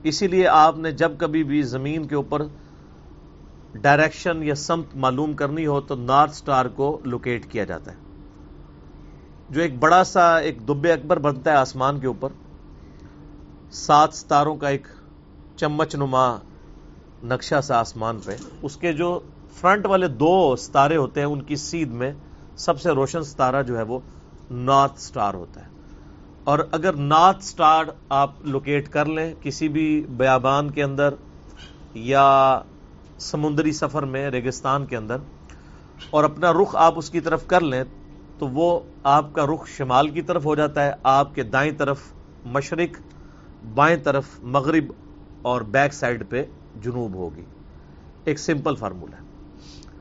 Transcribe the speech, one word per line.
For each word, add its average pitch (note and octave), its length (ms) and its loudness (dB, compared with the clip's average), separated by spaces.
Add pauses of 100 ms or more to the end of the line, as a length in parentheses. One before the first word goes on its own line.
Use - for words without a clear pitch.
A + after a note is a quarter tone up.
اسی D#3 240 -2
لیے F3+ 200 4
آپ D#3 300 6
نے D#3+ 140 -6
جب D#3 260 0
کبھی D#3+ 260 -2
بھی C#3+ 180 0
زمین C#3 440 -6
کے D3 100 -6
اوپر C#3+ 260 -4 (1300)
direction D3+ 680 2
یا D3 120 -2
سمت D3+ 400 -6
معلوم C3+ 380 -2
کرنی D3+ 340 -4
ہو C#3+ 140 -2
تو C#3 140 -8
North C3+ 360 2
Star C3 340 0
کو C3+ 380 -4
locate A#2+ 480 -6
کیا G#2+ 120 -4
جاتا F2+ 280 -10
ہے، - 60 -18 (1500)
جو C#3 120 -2
ایک C3+ 180 -4
بڑا E3+ 240 6
سا E3+ 340 4
ایک D3 300 -4
دب C#3+ 260 0
اکبر D#3+ 260 0
بنتا C#3+ 320 0
ہے D3 40 4
آسمان C3+ 440 0
کے C3 80 -4
اوپر، B2+ 220 -6 (1400)
سات D3+ 420 4
ستاروں D3 420 0
کا C#3 140 -4
ایک C#3 180 -4 (680)
چمچ D3+ 400 -4
نما C3 420 0 (840)
نقشہ B2+ 400 -2
سا C3+ 160 0
آسمان A2+ 460 -4
پہ، G2 100 -8 (260)
اس - 160 -10
کے E3+ 160 -2
جو F3 260 -2 (400)
front F#3+ 260 4
والے F#3 220 4
دو D3 480 4
ستارے D3 420 2
ہوتے C#3 220 0
ہیں، C#3+ 80 0
ان C#3+ 140 -4
کی D3 140 -6
seed D3 340 -6
میں B2 220 -6 (440)
سب - 260 -4
سے F3 80 0
روشن D3 340 0
ستارہ C#3 400 -2
جو A#2+ 140 -4
ہے، A2+ 60 -2
وہ A#2+ 160 -6 (520)
نارتھ C3+ 420 2
اسٹار G2+ 400 -4
ہوتا F2 280 -14
ہے۔ - 40 -20 (760)
اور D3 160 0 (120)
اگر E3 220 -2
نارتھ D#3 440 4
اسٹار D#3+ 480 2 (240)
آپ C#3 220 2 (100)
لوکیٹ C#3+ 480 -4
کر D3+ 160 0
لیں D#3+ 360 -4
کسی D3+ 280 -4
بھی D3+ 400 0
بیابان C3 600 2
کے D3 120 -4
اندر C#3 300 0 (800)
یا C3+ 680 4 (580)
سمندری D3+ 520 -2
سفر C#3+ 320 -4
میں، C3+ 260 -4
ریگستان C3 560 -4
کے B2 120 -8
اندر، A2 200 -6 (920)
اور D3+ 140 2
اپنا D#3 300 2
رخ F#3 220 2
آپ E3 220 6
اس D#3 120 -10
کی E3 100 -4
طرف D#3+ 280 -4
کر F3+ 140 4
لیں، C3 220 -2 (560)
تو C#3+ 80 -4
وہ E3 320 0 (240)
آپ D3 300 2
کا D#3 120 0
رخ D#3 220 -4
شمال C3+ 420 2
کی D#3+ 120 -6
طرف C#3+ 240 -2
ہو D3+ 100 0
جاتا D3 300 0
ہے، C#3+ 60 0 (120)
آپ C#3 320 2
کے C3+ 80 -4
دائیں C3 280 0
طرف C#3+ 280 -4 (460)
مشرق، C#3 560 -4 (720)
بائیں D#3+ 220 4
طرف C#3 280 0 (180)
مغرب C#3 500 0 (480)
اور B2 200 -2
بیک C3+ 320 0
سائیڈ A#2+ 360 -4
پہ B2+ 160 -4 (360)
جنوب A#2+ 320 -6
ہوگی۔ F2 320 -10 (760)
ایک D3 160 -4
سمپل D3+ 360 -4
فارمولا F#2 420 -12
ہے۔ - 100 -20 (720)